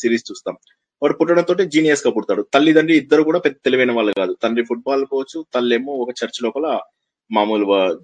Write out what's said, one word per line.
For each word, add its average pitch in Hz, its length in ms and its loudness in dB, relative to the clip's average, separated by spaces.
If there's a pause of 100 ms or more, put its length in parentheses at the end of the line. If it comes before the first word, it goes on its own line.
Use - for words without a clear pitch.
సిరీస్ 117 300 0
చూస్తాం. 95 260 -10 (460)
వాడు 147 120 0
పుట్టడంతోటే 170 520 2
జీనియస్ 151 400 0
గా 120 60 4
పుడతాడు. 104 300 -2 (120)
తల్లిదండ్రి 156 420 4
ఇద్దరు 151 260 2
కూడా 160 160 0
పెద్ద 147 260 -2
తెలివైన 127 280 2
వాళ్ళు 110 260 0
కాదు. 92 240 -2
తండ్రి 117 220 0
ఫుట్బాల్ 135 420 -4
కోచ్, 139 360 -6 (120)
తల్లేమో 120 380 -2
ఒక 127 160 -6
చర్చ్ 123 340 -10
లోపల 123 380 -4 (520)
మామూలు 104 340 2
వ-, 95 260 2 (120)